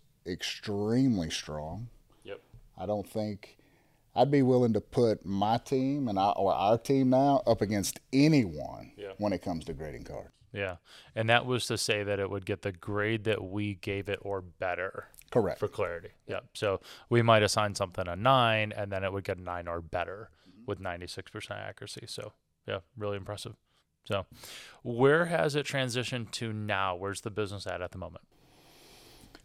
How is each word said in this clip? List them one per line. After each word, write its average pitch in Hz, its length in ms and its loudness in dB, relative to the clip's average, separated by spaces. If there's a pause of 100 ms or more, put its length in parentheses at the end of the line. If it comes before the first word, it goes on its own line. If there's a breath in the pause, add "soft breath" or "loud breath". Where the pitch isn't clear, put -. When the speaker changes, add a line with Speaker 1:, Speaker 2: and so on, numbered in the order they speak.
(260)
Speaker 1:
extremely 104 1040 0
strong. 78 600 -8 (340)
Speaker 2:
Yep. - 180 -16 (360)
Speaker 1:
I 92 80 -8
don't 101 220 -4
think, 107 500 -6 (580 soft breath)
I'd 139 160 6
be 143 100 6
willing 123 320 6
to 104 80 2
put 113 440 2
my 101 320 2
team 135 500 0
and 98 100 0
I, 98 140 6
or 95 220 2
our 101 240 4
team 135 340 4
now 139 340 4
up 113 160 4
against 101 380 -2 (120)
anyone 131 840 2
Speaker 2:
Yeah. 101 220 -10
Speaker 1:
when 104 140 2
it 87 100 -2
comes 82 220 -6
to 82 80 -6
grading 73 320 -10
cards. - 260 -12 (200)
Speaker 2:
Yeah. 98 260 -6 (360 loud breath)
And 113 160 -2
that 120 160 4
was 123 220 -2
to 113 100 -2
say 104 260 0
that 101 160 0
it 98 100 -2
would 98 160 -6
get 101 180 -4
the 101 80 -2
grade 104 540 -2
that 101 180 0
we 101 320 -4
gave 98 340 -6
it 98 120 -4
or 98 200 -6
better. 90 680 -6 (200)
Speaker 1:
Correct. 104 300 0
Speaker 2:
For 104 80 0
clarity. 87 420 -6 (180)
Yep. - 260 -8
So 98 260 0 (300 loud breath)
we 120 120 4
might 113 220 8
assign 104 320 2
something 92 320 -4
a 87 80 -6
nine, 110 600 4
and 101 160 -6
then 95 120 -4
it 95 80 -2
would 98 140 -6
get 95 120 -4
a 92 60 -12
nine 87 240 -6
or 85 140 -6
better 90 480 -6 (200 soft breath)
Speaker 1:
Mm-hmm. 117 160 -20
Speaker 2:
with 101 140 -4
ninety-six 90 500 -10
percent 104 300 -10
accuracy. 104 480 -12
So, 107 240 -12 (340)
yeah, 104 140 -4 (180)
really 104 200 -4
impressive. 104 380 -10 (500)
So 98 200 -2 (580 loud breath)
where 135 420 4
has 160 300 2
it 147 100 0
transitioned 123 680 -4
to 113 220 -6
now? 98 420 -2
Where's 98 260 -6
the 113 80 -6
business 98 380 -6
at, 90 140 -4
at 90 100 -8
the 92 60 -12
moment? 87 260 -12 (1200 loud breath)